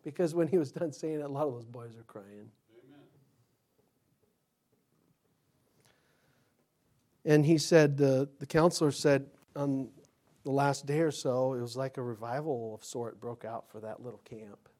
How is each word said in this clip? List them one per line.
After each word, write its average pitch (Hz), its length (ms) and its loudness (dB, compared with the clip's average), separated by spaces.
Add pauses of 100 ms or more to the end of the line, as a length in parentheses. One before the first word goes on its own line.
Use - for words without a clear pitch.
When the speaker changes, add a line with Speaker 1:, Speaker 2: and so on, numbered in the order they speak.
Speaker 1:
because 156 320 -2
when 165 120 2
he 185 100 2
was 143 140 0
done 160 200 -6
saying 156 300 -6
it, - 20 -8
a 143 40 -8
lot 143 200 -2
of 127 60 -4
those 117 120 -12
boys 117 320 -16
are 117 60 -20
crying. 104 480 -20 (340)
Speaker 2:
Amen. 143 200 -20 (4000)
Speaker 1:
And 151 220 6
he 160 120 6
said, 147 400 6
the, 139 320 2 (100)
the 143 60 -8
counselor 165 460 4
said, 139 360 2 (280)
on 135 340 -4 (540)
the 139 80 -4
last 139 340 0
day 147 140 0
or 160 120 2
so, 131 420 -2
it 123 80 -6
was 120 160 -8
like 135 200 -6
a 131 40 -8
revival 120 760 -8
of - 80 -20
sort 113 360 -10
broke 117 260 -12
out 113 240 -12
for 107 100 -18
that 107 220 -12
little 113 240 -16
camp 107 440 -20 (100)